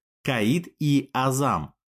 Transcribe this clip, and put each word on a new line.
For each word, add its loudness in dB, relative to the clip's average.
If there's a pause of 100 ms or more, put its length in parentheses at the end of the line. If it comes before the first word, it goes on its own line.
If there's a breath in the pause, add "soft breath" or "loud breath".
(240)
Каид 0
и 2
Азам, -2 (240)